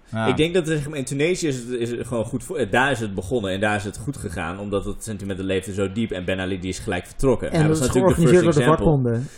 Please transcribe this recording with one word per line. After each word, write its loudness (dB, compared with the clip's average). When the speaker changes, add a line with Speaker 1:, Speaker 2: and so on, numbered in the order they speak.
Speaker 1:
Ja. -2
Speaker 2:
Ik 2
denk 2
dat, 0
zeg -2
maar, -8
in -4
Tunesië 0
is -2
het, -10
is -4
het -6
gewoon -2
goed -6
voor, -8
eh, -2
daar 2
is -2
het -4
begonnen -2
en -2
daar 2
is -4
het -8
goed -8
gegaan, -6
omdat -2
het -8
sentiment -6
leefde -2
zo 0
diep -2
en -4
Ben -2
Ali, -2
die -4
is -6
gelijk -4
vertrokken. 0
Speaker 3:
En -2
Speaker 2:
Hij 4
Speaker 3:
dat 4
Speaker 2:
was -2
Speaker 3:
is 2
Speaker 2:
natuurlijk 4
de 2
Speaker 3:
georganiseerd 6
Speaker 2:
first 4
Speaker 3:
door 6
de -2
Speaker 2:
example. 4
Speaker 3:
vakbonden. -2